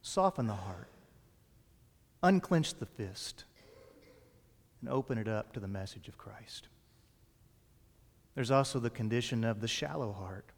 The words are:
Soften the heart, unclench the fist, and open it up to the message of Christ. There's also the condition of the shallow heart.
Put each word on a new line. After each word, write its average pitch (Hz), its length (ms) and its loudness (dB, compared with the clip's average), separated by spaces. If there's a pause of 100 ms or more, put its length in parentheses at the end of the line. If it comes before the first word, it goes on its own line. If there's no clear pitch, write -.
Soften 185 460 2
the 107 60 0
heart, 95 360 -8 (1300)
unclench 180 520 6
the 113 100 -6
fist, - 600 -10 (1400)
and - 80 -8
open 131 280 0
it 107 100 -2
up 110 260 -2
to 120 60 -6
the 98 80 -8
message 98 400 -8
of - 100 -18
Christ. - 500 -16 (1700)
There's 127 160 0
also 135 280 4
the 117 120 0
condition 117 520 0
of 113 160 2
the 113 80 -2
shallow 143 440 -2
heart. 95 340 -10 (120)